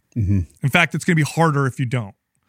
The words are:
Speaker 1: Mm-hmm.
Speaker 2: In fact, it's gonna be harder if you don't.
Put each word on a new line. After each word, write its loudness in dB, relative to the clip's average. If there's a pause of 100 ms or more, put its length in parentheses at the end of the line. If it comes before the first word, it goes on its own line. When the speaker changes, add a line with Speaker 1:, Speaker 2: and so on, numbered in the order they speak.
(160)
Speaker 1:
Mm-hmm. 0 (200)
Speaker 2:
In -2
fact, 0
it's 6
gonna 2
be 2
harder 0
if -6
you -2
don't. -8 (340)